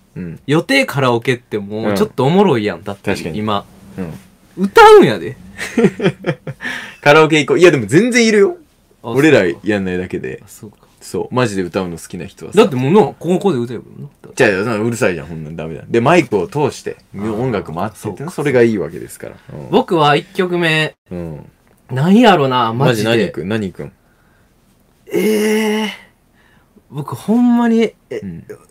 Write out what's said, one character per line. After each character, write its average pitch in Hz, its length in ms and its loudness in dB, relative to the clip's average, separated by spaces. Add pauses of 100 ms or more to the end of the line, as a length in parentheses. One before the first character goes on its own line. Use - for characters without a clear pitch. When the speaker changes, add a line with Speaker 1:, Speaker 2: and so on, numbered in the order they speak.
(160)
Speaker 1:
う 165 60 -14
ん。 - 20 -10
Speaker 2:
う - 40 -12
ん。 - 200 -16
予 156 140 2
定 269 240 0
カ - 160 -4
ラ 127 100 2
オ 120 80 0
ケ 127 140 -2
っ 123 40 -8
て 110 220 -8
も 107 320 -6
う - 40 0
ち 98 80 0
ょ - 20 -4
っ - 40 -4
と 127 140 -4
お 139 60 2
も 196 160 4
ろ 143 120 2
い 107 60 -2
や 95 120 -2
ん。 - 20 -12
Speaker 1:
う 82 40 -18
ん。 - 40 -20
Speaker 2:
だ 101 80 -8
っ - 40 -20
て - 140 -4 (220)
今。 104 320 -4 (300)
Speaker 1:
確 - 20 -20
か - 20 -10
に。 90 80 -10
う - 540 -14
ん。 196 40 -2
Speaker 2:
歌 427 260 8
う 415 120 10
ん - 20 4
や 107 140 0
で。 123 160 -10 (200)
Speaker 1:
<laughs> - 1400 -4
カ 147 140 4
ラ 156 100 8
オ 151 60 2
ケ 156 100 2
行 131 80 -2
こ 143 60 2
う。 139 60 2
い 170 40 0
や 180 80 8
で 147 60 4
も 110 80 -2
全 190 260 2
然 233 160 4
い 220 40 2
る 208 80 4
よ。 185 180 2 (460)
Speaker 2:
あ、 117 80 -10
Speaker 1:
俺 143 200 4
ら 107 140 6 (180)
や 101 160 0
ん 95 60 -4
な 92 80 -4
い 92 40 -4
だ 92 100 -6
け 87 120 -8
で。 - 280 -12
Speaker 2:
そ - 200 -20
う - 40 -20
か。 - 100 -20
あ、 - 40 -20 (160)
そ - 180 -8
う - 20 -4
か。 - 80 -8
Speaker 1:
そ - 20 -
う。 113 40 -6
マ 123 120 0
ジ 101 80 -6
で 95 60 -2
歌 87 200 -4
う 90 80 -6
の 82 80 -10
好 - 100 -18
き 95 100 -14
な 80 80 -12
人 - 200 -20
は - 80 -16
さ。 185 60 2
Speaker 2:
だ 226 60 6
っ - 40 0
て 139 60 -6
も 131 140 -2
う - 20 2
な、 202 220 4
こ - 160 -8
の 185 100 0
子 190 140 0
で 123 60 -2
歌 120 140 -6
え 104 40 -10
ば - 60 -14
い - 40 -20 (100)
い 127 40 -18
の？ 143 80 -18 (120)
だ - 80 -20
っ - 40 -20
て。 - 20 -20
Speaker 1:
じ 135 80 2
ゃ 98 180 2
あ、 - 20 0
そ 123 80 -4
の 107 120 -2
う 120 60 0
る 113 80 -4
さ 113 120 0
い 90 60 -4
じ 78 60 -10
ゃ - 20 -12
ん、 73 40 -18
ほ 82 80 -12
ん 78 80 -10
な 76 60 -14
ん 82 60 -14
ダ 80 120 -10
メ 80 80 -10
だ。 - 120 -16
で、 117 140 0
マ 156 160 2
イ 143 80 2
ク 107 120 -2
を 87 100 -2
通 143 240 -4
し - 120 -14
て、 - 140 -10 (180)
Speaker 2:
あ 98 40 -12
ー。 107 160 -6
Speaker 1:
音 123 160 -4
楽 82 200 -6
も 85 120 -6
あ 107 40 -4
っ 107 40 -10
て - 80 -20
っ - 20 -20
て 107 60 -8
い 101 40 -8
う - 0 -
の、 92 60 -12
Speaker 2:
そ 139 60 -12
う 160 40 -10
か。 180 40 -14
Speaker 1:
そ - 120 -8
れ 147 80 -2
が 123 120 4
い 117 80 2
い 107 60 -2
わ 78 120 -6
け 71 100 -14
で 57 80 -14
す - 120 -20
か - 80 -14
ら。 - 80 -18 (180)
う - 20 -16
ん。 139 140 -14
Speaker 2:
僕 208 260 0
は 147 200 2
一 147 180 -4
曲 175 240 -4
目。 156 380 -2 (160)
Speaker 1:
う - 40 -10
ん。 82 300 -12 (460)
Speaker 2:
何 175 300 4
や 208 140 6
ろ 139 140 2
な、 120 240 0
マ 127 200 2
ジ 107 100 -2
で。 110 60 0
Speaker 1:
マ 117 60 2
ジ 107 80 2
何 85 80 -4
く 78 120 -10
ん？ 92 60 -6
何 104 220 -4
く 76 120 -14
ん？ 69 80 -14 (1200)
Speaker 2:
え 214 720 0
え。 208 60 -6 (1000)
僕 139 260 -10
ほ 214 200 -2
ん 240 220 4
ま 233 120 0
に、 226 120 2
え、 - 140 -2 (260)
Speaker 1:
う 101 40 -12
ん。 82 200 -14 (260)